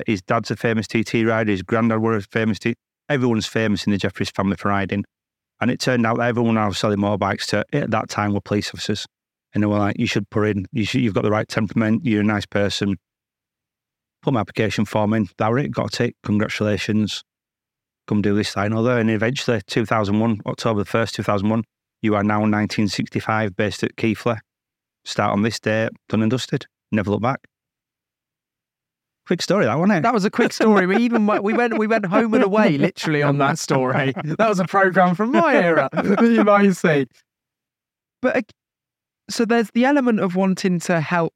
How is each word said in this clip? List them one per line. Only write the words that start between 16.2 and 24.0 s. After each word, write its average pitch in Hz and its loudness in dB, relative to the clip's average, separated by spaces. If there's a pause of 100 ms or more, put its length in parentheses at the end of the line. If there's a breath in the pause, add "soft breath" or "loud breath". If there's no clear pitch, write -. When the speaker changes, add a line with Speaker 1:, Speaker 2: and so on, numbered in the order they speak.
Speaker 1:
congratulations, 104 -2 (840)
come 107 0
do 101 2
this, 104 -2
that, 101 -4
and 110 -2
other. 117 0
And 110 0
eventually, 113 -2
two 117 -2
thousand 107 0
one, 110 0
October 110 -2
the 92 -6
first, 113 -2
two 107 -4
thousand 104 0
one, 110 0 (380)
you 107 2
are 101 2
now 107 0
nineteen 104 0
sixty-five, 110 -4
based 107 -4
at - -4
Keighley. 113 -2 (720)